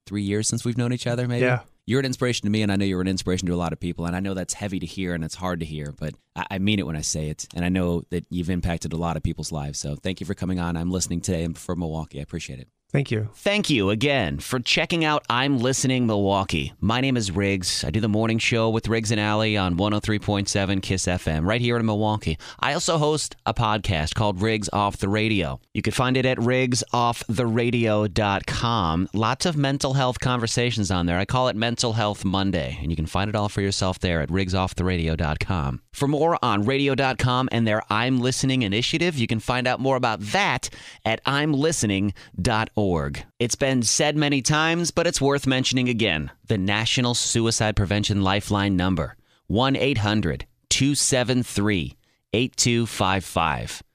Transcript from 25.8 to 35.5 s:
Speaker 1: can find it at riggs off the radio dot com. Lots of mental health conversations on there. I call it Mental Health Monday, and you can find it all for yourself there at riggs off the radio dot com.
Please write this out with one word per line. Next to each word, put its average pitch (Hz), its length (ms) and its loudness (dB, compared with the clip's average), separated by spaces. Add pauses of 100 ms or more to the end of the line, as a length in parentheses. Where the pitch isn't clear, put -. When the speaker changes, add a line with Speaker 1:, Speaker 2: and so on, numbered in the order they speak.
Speaker 1:
can 110 100 0
find 127 240 0
it 131 120 2
at 127 120 2
riggs 123 440 2 (100)
off 120 340 2
the 117 200 0
radio 113 580 2
dot 101 400 0
com. 95 640 0
Lots 110 360 0
of 156 100 0
mental 139 380 0
health 127 240 0
conversations 117 720 0
on 87 160 2
there. 87 100 2
I 98 80 0
call 127 220 0
it 101 80 0
Mental 117 380 0
Health 107 300 0
Monday, 92 560 0
and 80 120 -4
you 82 40 0
can 80 120 -2
find 95 200 -2
it 107 80 -4
all 104 140 0
for 101 120 -2
yourself 98 360 -2
there 85 240 0
at 69 80 -4
riggs 92 240 0
off 95 220 0
the 90 80 0
radio 82 320 0
dot 78 240 -2
com. 69 420 -2 (120)